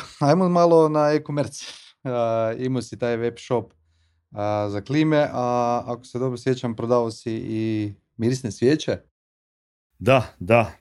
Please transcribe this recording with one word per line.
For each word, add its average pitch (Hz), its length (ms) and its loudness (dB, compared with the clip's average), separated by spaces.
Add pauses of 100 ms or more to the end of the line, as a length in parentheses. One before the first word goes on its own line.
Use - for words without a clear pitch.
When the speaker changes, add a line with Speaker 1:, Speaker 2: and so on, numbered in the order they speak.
(200)
Speaker 1:
ajmo 170 280 4
malo 170 400 6
na 151 240 2
e-commerce. 147 520 -4 (400)
A, 113 540 -2
imao 127 240 -2
si - 160 -14
taj 120 180 -2
web 117 220 -4
shop, 113 340 -4 (600)
a, 104 380 -2
za 101 100 -6
klime, 151 520 2
a 123 540 0
ako 120 180 -8
se - 140 -10
dobro 127 200 -4
sjećam, 127 380 -4
prodao 117 340 2
si 113 220 -8 (120)
i 110 480 -2 (240)
mirisne 120 340 -2
svijeće? 123 460 2 (1000)
Speaker 2:
Da, 120 280 2 (120)
da, 110 420 2